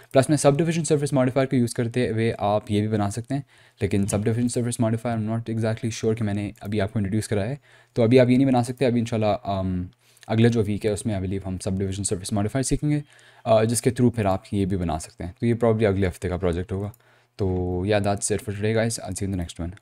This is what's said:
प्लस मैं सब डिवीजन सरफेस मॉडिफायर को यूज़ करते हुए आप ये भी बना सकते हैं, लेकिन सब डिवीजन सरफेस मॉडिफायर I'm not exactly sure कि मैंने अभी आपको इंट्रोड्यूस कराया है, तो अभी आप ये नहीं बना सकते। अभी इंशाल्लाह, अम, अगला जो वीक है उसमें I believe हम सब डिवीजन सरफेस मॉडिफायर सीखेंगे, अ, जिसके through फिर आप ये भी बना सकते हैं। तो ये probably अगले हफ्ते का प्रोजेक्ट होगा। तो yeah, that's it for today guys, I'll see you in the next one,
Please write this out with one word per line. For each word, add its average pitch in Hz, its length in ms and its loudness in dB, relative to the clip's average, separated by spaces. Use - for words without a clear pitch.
प्लस 135 180 4
मैं 147 60 4
सब 143 200 4
डिवीजन 165 280 0
सरफेस 147 280 0
मॉडिफायर 131 340 2
को 135 100 -2
यूज़ 120 180 2
करते 120 340 0
हुए 110 220 0
आप 104 400 -2
ये 104 100 2
भी 107 80 0
बना 101 220 0
सकते 120 240 -6
हैं, 143 100 -4
लेकिन 98 240 2
सब 104 180 -2
डिवीजन 120 240 0
सरफेस 120 320 -2
मॉडिफायर 113 380 -2
I'm 107 120 -4
not 113 280 -4
exactly 110 420 -2
sure 113 180 0
कि 113 60 -2
मैंने 104 280 -2
अभी 104 160 -4
आपको 98 200 -2
इंट्रोड्यूस 104 280 -2
कराया 104 240 -2
है, 147 100 -6
तो 123 60 4
अभी 120 160 6
आप 123 100 8
ये 127 80 4
नहीं 139 100 4
बना 123 160 2
सकते। 123 220 -4
अभी 120 160 2
इंशाल्लाह, 110 320 0
अम, 92 560 -4
अगला 113 200 4
जो 117 140 2
वीक 101 220 -4
है 107 80 0
उसमें 101 280 -4
I - 20 -4
believe 95 240 -4
हम 95 120 -6
सब 95 200 -4
डिवीजन 98 240 -4
सरफेस 98 300 -4
मॉडिफायर 107 300 -2
सीखेंगे, 147 400 -2
अ, 113 180 6
जिसके 117 260 0
through 120 260 2
फिर 104 100 0
आप 95 260 0
ये 98 140 2
भी 98 100 0
बना 80 220 -2
सकते - 260 -12
हैं। 90 160 -10
तो 120 60 0
ये 117 80 4
probably 113 300 2
अगले 98 220 2
हफ्ते 90 220 -4
का 90 80 -2
प्रोजेक्ट 90 360 -2
होगा। 101 200 -6
तो 101 80 -2
yeah, 104 160 2
that's 101 240 0
it 101 120 0
for - 120 -8
today 104 260 -2
guys, 113 180 0
I'll - 180 -10
see 92 100 -6
you 98 60 -2
in 98 60 -4
the 90 60 -4
next 85 160 -8
one, 87 240 -10